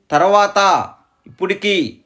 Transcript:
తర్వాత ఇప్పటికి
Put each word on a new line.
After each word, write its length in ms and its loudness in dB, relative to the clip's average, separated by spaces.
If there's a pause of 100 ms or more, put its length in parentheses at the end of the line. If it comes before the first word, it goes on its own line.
(120)
తర్వాత 800 2 (380)
ఇప్పటికి 800 -4